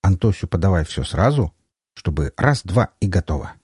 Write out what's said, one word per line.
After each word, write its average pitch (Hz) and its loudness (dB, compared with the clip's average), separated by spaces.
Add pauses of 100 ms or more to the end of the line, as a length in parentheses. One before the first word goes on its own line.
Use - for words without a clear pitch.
Антосю 98 2
подавай 87 2
все - -6
сразу, 107 0 (420)
чтобы 73 -4
раз-два 120 0 (100)
и 101 0
готово. 80 -4